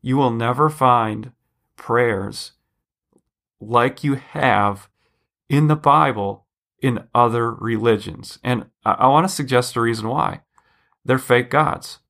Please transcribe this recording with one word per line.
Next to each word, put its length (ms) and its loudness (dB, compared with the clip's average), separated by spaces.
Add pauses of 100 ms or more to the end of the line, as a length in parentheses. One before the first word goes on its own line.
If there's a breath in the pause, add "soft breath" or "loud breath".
You 140 -2
will 140 2
never 380 0
find 640 0 (440)
prayers 760 -2 (1080)
like 420 0
you 120 0
have 760 -2 (600)
in 200 2
the 80 4
Bible 720 2 (340)
in 240 -2 (100)
other 380 2
religions. 920 -4
And 240 -4 (180)
I, 80 0
I 160 2
want 200 4
to 60 -6
suggest 420 -2
a 40 -2
reason 280 -4
why. 320 -4 (640)
They're 140 0
fake 320 0
gods. 600 -2